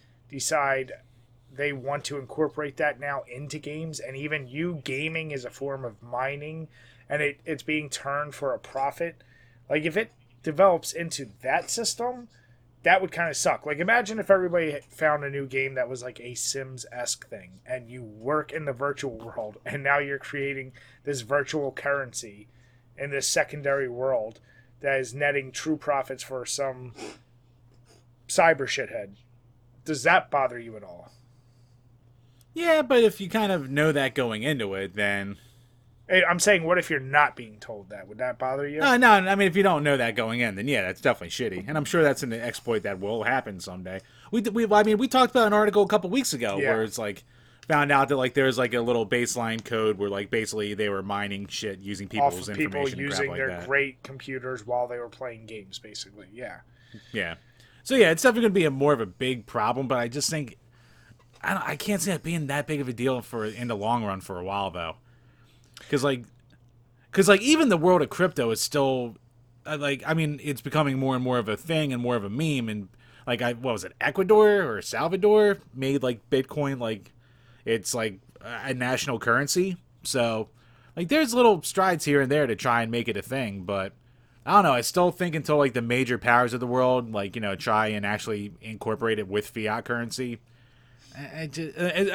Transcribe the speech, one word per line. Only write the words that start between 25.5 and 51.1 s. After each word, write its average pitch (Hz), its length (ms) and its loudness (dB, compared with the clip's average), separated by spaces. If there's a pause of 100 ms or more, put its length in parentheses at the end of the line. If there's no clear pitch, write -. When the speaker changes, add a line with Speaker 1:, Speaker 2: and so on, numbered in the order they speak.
Speaker 1:
true 156 260 -4
profits 135 460 -4
for 127 220 -8
some 127 480 -6 (1300)
cyber 160 400 4
shithead. 107 480 -6 (680)
Does 147 200 -4
that 170 280 4
bother 127 280 0
you 113 180 -14
at 101 60 -18
all? 87 280 -20 (1400)
Speaker 2:
Yeah, 320 280 4
but 247 220 4
if 208 180 2
you 185 80 -8
kind 214 220 2
of 147 180 -2
know 151 220 4
that 135 240 0
going 113 280 0
into 120 300 -2
it, 95 220 -6
then 101 420 0 (720)
Speaker 1:
Hey, 185 180 6
I'm 175 120 2
saying, 190 240 4
what 175 160 2
if 160 100 -2
you're 147 100 0
not 135 360 4
being 107 240 -18
told 101 300 -14
that? 95 180 -16
Would 107 100 -16
that 123 220 -4
bother 135 280 -2
you? 147 120 -6
Speaker 2:
No, 247 180 4
no, 240 140 8
I 196 240 6
mean, 196 120 4
if 170 80 0
you 196 60 6
don't 170 220 4
know 147 120 4
that 117 200 0
going 117 240 0
in, 113 160 0
then 104 120 -4
yeah, 131 140 2
that's 92 200 -4
definitely 110 280 2
shitty. 95 380 -4
And 156 100 -4
I'm 143 80 -2
sure - 160 2
that's 143 220 4
an 120 100 -6
exploit 117 480 -4
that 98 180 -6
will 107 220 -4
happen 113 380 -2
someday. 92 420 -12 (300)
We 233 100 0
d-, 220 80 -4
we, 226 220 0
I 214 100 8
mean, 214 160 4
we 254 100 0
talked 254 220 6
about 240 160 6
an 208 80 4
article 208 300 6
a 190 40 2
couple 190 220 2
weeks 247 240 0
ago 113 240 -2
Speaker 1:
Yeah. 131 140 2
Speaker 2:
where 110 120 2
it's, 107 140 -6
like, 104 260 -6 (440)
found 147 240 4
out 135 180 6
that, 143 60 2
like, 127 180 2
there's, 131 240 4
like, 123 160 2
a 120 80 2
little 117 240 2
baseline 117 580 -2
code 110 360 0
where, 101 100 0
like, 98 220 -4
basically 107 420 -2
they 104 160 0
were 98 140 -2
mining 101 420 -4